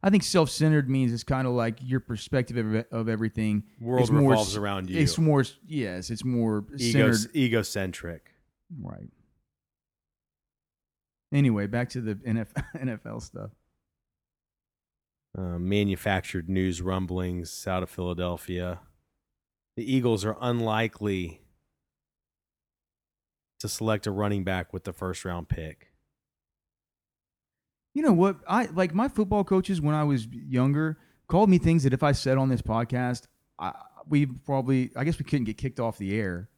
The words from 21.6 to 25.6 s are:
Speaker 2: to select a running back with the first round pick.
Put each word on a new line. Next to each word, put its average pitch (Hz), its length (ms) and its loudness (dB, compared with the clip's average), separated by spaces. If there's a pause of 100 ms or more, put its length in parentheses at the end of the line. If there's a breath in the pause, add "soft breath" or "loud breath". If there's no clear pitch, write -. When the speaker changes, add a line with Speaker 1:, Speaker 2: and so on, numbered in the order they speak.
Speaker 2:
to - 80 -8
select 110 380 -2
a 107 40 -2
running 101 320 -2
back 92 300 -4
with 92 120 -10
the 92 80 -8
first 92 320 -6
round 87 240 -6
pick. 78 420 -8 (2000)